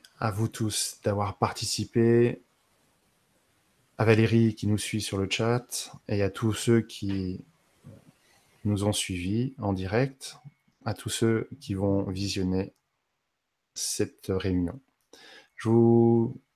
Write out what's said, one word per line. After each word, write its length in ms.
à 120
vous 160
tous 560
d'avoir 340
participé, 1040
à 80
Valérie 500
qui 120
nous 100
suit 240
sur 160
le 120
chat, 640
et 140
à 80
tous 240
ceux 280
qui 600
nous 220
ont 80
suivis 680
en 140
direct, 640
à 80
tous 160
ceux 400
qui 140
vont 300
visionner 680
cette 560
réunion. 500
Je 80
vous 720